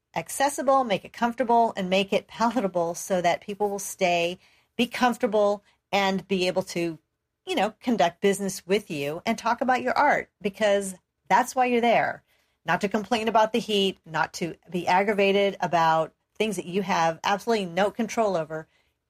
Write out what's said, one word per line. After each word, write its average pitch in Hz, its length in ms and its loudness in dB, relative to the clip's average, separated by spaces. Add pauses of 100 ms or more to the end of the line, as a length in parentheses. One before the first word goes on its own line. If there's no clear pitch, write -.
(140)
accessible, 269 720 0
make 202 220 -2
it - 80 -20
comfortable, 233 640 0
and 190 120 -4
make 190 220 0
it - 160 0
palatable 190 680 -2
so 185 260 -2
that 170 200 0
people 208 280 -4
will 202 100 -6
stay, 175 600 -2 (360)
be 240 120 0
comfortable, 214 760 0 (280)
and 190 360 0
be 185 180 0
able 180 160 0
to, 170 380 -6 (480)
you 370 80 -4
know, 220 260 0
conduct 190 400 0
business 196 460 -2
with 202 240 -2
you 147 340 -6
and 220 140 -2
talk 226 200 -2
about 247 220 0
your 247 160 -2
art, 277 320 2 (100)
because 202 540 0 (340)
that's 233 280 2
why 254 100 4
you're 240 160 2
there. 208 400 2 (420)
Not 170 180 0
to 208 60 2
complain 220 400 -2
about 220 260 4
the 240 60 0
heat, 196 460 0
not 160 280 -4
to 165 220 -8 (140)
be 175 180 -4
aggravated 196 720 2
about 160 540 2 (240)
things 214 200 -2
that 160 80 -8
you 180 180 -4
have 165 400 0
absolutely 202 420 0
no 180 240 0
control 214 460 -2
over, 160 320 -6 (420)